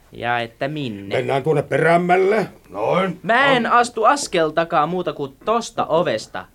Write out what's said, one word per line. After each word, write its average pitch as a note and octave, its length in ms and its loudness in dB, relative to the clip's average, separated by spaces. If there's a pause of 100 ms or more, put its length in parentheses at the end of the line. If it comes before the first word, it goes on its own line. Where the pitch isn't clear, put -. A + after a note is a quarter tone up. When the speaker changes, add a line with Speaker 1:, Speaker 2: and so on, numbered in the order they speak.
(120)
Speaker 1:
Ja A#2 280 -4
että B2+ 280 -6
minne? A2+ 480 -8
Speaker 2:
Mennään B2+ 260 -2
tuonne D3 200 0
perämmälle. F3 840 2 (240)
Noin. D#3 520 -2
Speaker 1:
Mä B3+ 300 4
en A#3+ 100 2
Speaker 2:
Noin. A3 120 0
Speaker 1:
astu A#3+ 300 2
askeltakaan E3 840 2
muuta F3 240 -4
kuin C#3 320 -10
tosta A3 420 -2
ovesta C#3+ 680 -2